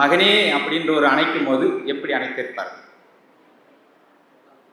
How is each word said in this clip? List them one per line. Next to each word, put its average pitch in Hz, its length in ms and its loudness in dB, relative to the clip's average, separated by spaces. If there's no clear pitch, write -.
மகனே 180 320 4
அப்படின்ற 156 340 -2
ஒரு 143 120 4
அணைக்கும் 147 380 0
போது 135 160 2
எப்படி 143 240 -6
அணைத்திருப்பார்? 123 560 -8